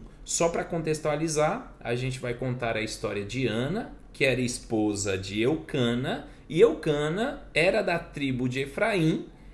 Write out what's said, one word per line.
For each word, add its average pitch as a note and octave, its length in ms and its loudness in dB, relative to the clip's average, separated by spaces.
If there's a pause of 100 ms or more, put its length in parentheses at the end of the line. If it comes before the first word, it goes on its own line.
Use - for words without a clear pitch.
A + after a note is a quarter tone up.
(240)
Só - 240 2
pra F3 160 0
contextualizar, D#3 1120 0
a A#2+ 160 -4
gente C3 240 -2
vai B2 160 -4
contar B2 420 -2
a A2 60 0
história G#2 420 -4
de A#2+ 220 -2
Ana, C3 460 -2 (200)
que - 120 0
era B2+ 160 4
esposa G#2+ 760 0
de G2 240 -4
Eucana. C#3 840 0 (220)
E D#3+ 120 0
Eucana E3 840 2 (100)
era F#3+ 260 4
da F#3 160 0
tribo C3+ 520 -2
de C3 140 -2
Efraim. F3 640 2 (280)